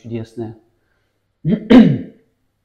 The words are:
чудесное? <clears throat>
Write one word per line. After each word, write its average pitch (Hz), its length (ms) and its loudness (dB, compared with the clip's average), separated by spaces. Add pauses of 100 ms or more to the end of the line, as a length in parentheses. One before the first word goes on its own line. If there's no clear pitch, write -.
чудесное? 113 560 -14 (880)
<clears throat> 185 840 0 (400)